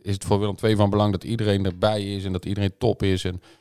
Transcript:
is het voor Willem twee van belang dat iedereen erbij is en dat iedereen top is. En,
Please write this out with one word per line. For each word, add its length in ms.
is 120
het 100
voor 140
Willem 180
twee 200
van 140
belang 220
dat 120
iedereen 400
erbij 500
is 100
en 80
dat 120
iedereen 340
top 240
is. 220
En, 180